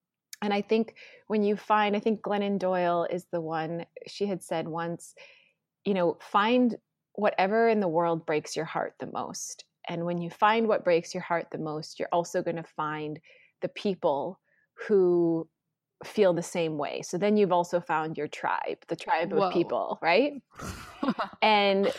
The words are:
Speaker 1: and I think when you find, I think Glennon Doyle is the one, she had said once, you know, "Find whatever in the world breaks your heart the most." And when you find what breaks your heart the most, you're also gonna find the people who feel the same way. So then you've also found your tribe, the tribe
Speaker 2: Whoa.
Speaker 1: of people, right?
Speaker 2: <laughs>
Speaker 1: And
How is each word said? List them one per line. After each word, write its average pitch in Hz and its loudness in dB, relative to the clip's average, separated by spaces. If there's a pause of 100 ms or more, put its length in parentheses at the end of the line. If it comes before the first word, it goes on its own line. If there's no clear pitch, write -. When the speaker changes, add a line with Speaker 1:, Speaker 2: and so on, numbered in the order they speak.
(420)
Speaker 1:
and 208 0
I 202 0
think 220 0 (300)
when 214 0
you 202 2
find, 208 2
I 214 0
think 214 0
Glennon 202 -2
Doyle 180 2
is 180 -4
the 170 -2
one, 160 -4 (220)
she - -4
had 185 -4
said 165 -4
once, 170 -8 (680)
you 202 0
know, 175 2
"Find 233 2 (360)
whatever 208 2
in 220 4
the 196 2
world 165 0
breaks 156 -2
your 160 -2
heart - -4
the - -8
most." - -10 (220)
And 170 -6
when 175 -4
you 170 -6
find 220 4
what 214 0
breaks 170 2
your 180 -8
heart 170 -2
the 143 -8
most, 156 -8
you're - -6
also 175 0
gonna 165 -6
find 151 -8 (420)
the 180 -4
people 175 -2 (480)
who 175 4 (560)
feel 190 4
the 170 -2
same 160 -4
way. 80 -6
So - -6
then 208 2
you've 196 4
also 175 2
found 160 -4
your 151 -4
tribe, - -4
the 165 -6
tribe 196 -2
Speaker 2:
Whoa. - -
Speaker 1:
of 196 2
people, 165 -2
right? 240 2 (180)
Speaker 2:
<laughs> - -14 (440)
Speaker 1:
And 202 4